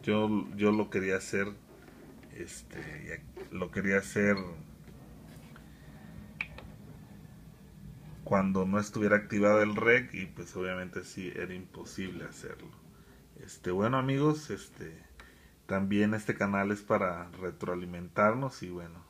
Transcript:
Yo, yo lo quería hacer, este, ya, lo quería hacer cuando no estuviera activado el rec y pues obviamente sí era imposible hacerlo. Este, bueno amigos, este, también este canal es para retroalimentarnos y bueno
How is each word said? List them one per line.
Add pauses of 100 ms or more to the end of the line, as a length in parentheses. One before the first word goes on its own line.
Yo,
yo
lo
quería
hacer, (880)
este, (280)
ya,
lo
quería
hacer (3750)
cuando
no
estuviera
activado
el
rec
y
pues
obviamente
sí
era
imposible
hacerlo. (760)
Este,
bueno
amigos,
este, (640)
también
este
canal
es
para
retroalimentarnos
y
bueno